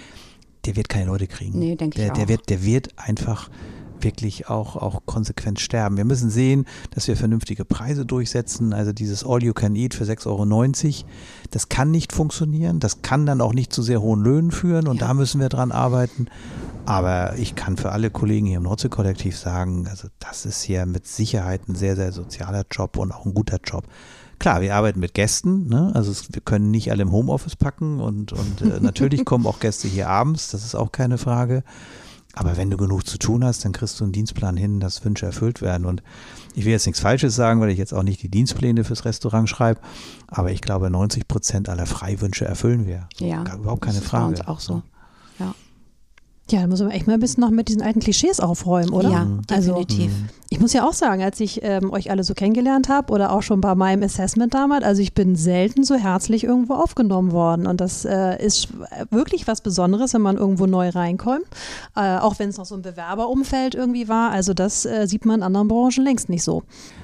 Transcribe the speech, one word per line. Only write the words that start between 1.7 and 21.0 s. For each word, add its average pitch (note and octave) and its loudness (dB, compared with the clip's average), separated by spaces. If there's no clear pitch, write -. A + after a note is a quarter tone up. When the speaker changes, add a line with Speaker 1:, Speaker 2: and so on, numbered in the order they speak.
Speaker 2:
denk D#3 -2
ich A2 -2
Speaker 1:
Der, A2 0
der A2 0
Speaker 2:
auch. - -2
Speaker 1:
wird, A2+ 0
der F#2+ 0
wird A#2 2
einfach - -4
wirklich G#2+ -4
auch, A2 -4
auch - -4
konsequent - -4
sterben. G#2 0
Wir G2+ 2
müssen B2 2
sehen, C3 4
dass - -4
wir A2+ 0
vernünftige A2 -2
Preise C3+ -2
durchsetzen. A#2+ -2
Also G#2 0
dieses G#2 -4
All B2 2
You A#2 2
Can G#2 0
Eat A#2+ -2
für G#2+ -4
sechs G#2+ -4
Euro G#2 0
neunzig, B2+ 2
das - -6
kann D3 2
nicht E3 0
funktionieren. D#3 0
Das - -2
kann D3+ 2
dann C#3 2
auch A2+ 2
nicht B2+ 0
zu B2+ -2
sehr A2+ 2
hohen G#2+ 2
Löhnen D#3 4
führen E3 2
und B2+ 0
Speaker 2:
Ja. A2+ 0
Speaker 1:
da B2+ 2
müssen C#3 2
wir C3 2
dran B2+ 0
arbeiten. B2 0
Aber F#2 0
ich A#2+ -4
kann F#2 -4
für - -4
alle G#2+ 0
Kollegen G#2+ 0
hier F#2 0
im F2 -2
Nordsee-Kollektiv F#2+ -2
sagen, F2+ -4
also G2 -12
das - -14
ist G#2 -6
hier F#2 -2
mit F2+ -4